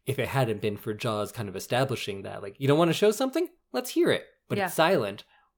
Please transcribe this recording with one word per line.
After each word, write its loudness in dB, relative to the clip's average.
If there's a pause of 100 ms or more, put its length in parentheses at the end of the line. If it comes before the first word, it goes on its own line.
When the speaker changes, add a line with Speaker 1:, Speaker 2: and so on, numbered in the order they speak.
Speaker 1:
if -2
it -2
hadn't -2
been -2
for -6
Jaws -4
kind -8
of -10
establishing -2
that. -12
Like, -12
"You -4
don't 6
wanna 4
show 4
something? 0 (240)
Let's -4
hear 4
it. 0 (240)
But -4
Speaker 2:
Yeah. 0
Speaker 1:
it's -8
silent. 2 (340)